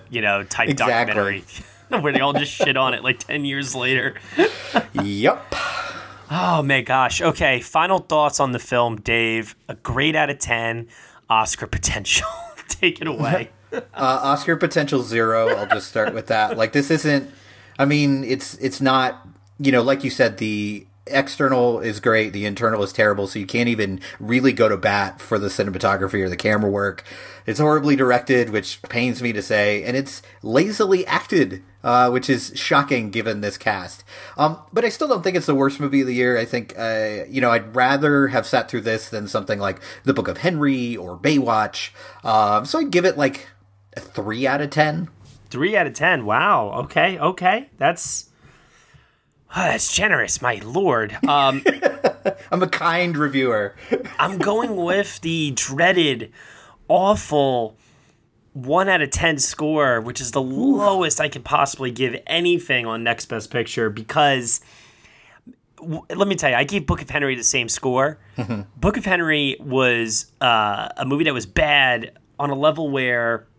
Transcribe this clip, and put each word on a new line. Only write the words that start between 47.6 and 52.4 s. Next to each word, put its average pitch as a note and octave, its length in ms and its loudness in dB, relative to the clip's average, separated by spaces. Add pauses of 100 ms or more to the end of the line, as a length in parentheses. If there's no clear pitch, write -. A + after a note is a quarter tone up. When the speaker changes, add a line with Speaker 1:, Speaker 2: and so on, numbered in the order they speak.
Speaker 2:
That's, - 500 -2 (640)
<sighs> - 600 -20
that's D#3+ 360 0
generous, D#3+ 480 0
my A#2+ 240 -2
lord. A#2+ 540 0 (100)
Um, C#3 360 2 (420)
Speaker 1:
<laughs> - 460 -4